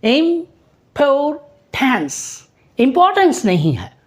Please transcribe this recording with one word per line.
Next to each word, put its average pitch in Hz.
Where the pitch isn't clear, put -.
इम्पोर्टेंस, 285
इंपॉर्टेंस 359
नहीं 170
है। 92